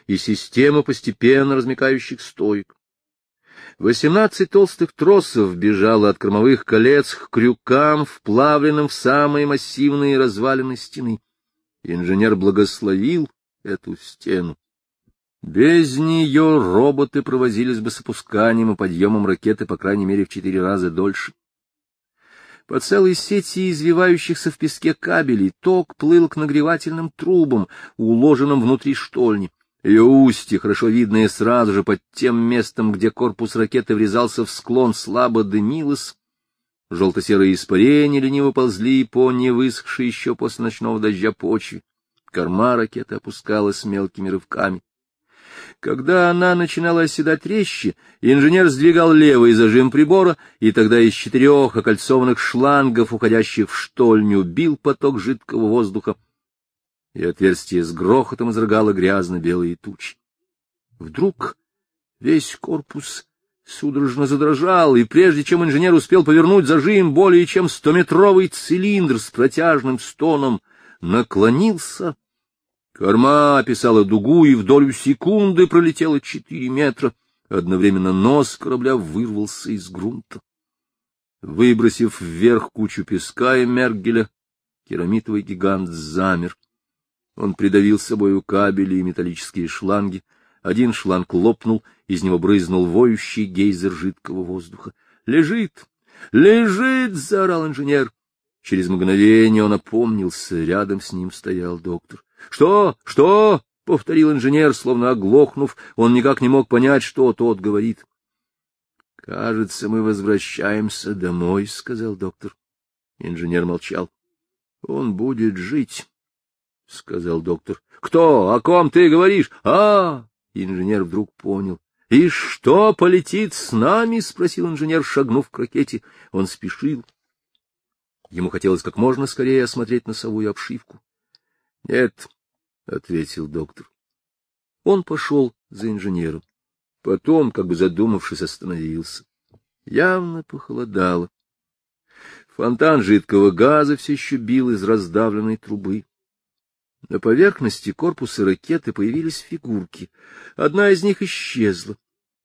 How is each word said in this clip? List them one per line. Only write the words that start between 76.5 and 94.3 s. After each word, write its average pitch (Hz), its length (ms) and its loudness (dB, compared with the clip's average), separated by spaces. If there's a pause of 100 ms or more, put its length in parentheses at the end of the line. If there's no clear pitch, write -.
метра. 131 460 -2 (340)
Одновременно 92 640 0
нос 123 440 0
корабля 127 400 -4
вырвался 104 760 -6
из 95 180 -10
грунта. 92 520 -12 (1000)
Выбросив 113 800 2
вверх 101 520 0
кучу 104 320 -8
песка 123 540 -2
и 127 80 0
мергеля, 117 640 -2 (580)
керамитовый 104 540 -4
гигант 95 460 -4
замер. 85 680 -4 (800)
Он 98 180 -4
придавил 101 440 2
с - 60 -12
собою 101 380 -2
кабели 98 540 -2
и 92 60 -2
металлические 87 680 -8
шланги. 95 540 -4 (400)
Один 117 300 0
шланг 92 420 -4
лопнул, 110 480 0 (240)
из 90 160 -6
него 90 160 0
брызнул 90 480 0
воющий 107 580 0
гейзер 95 480 -2
жидкого 90 500 -10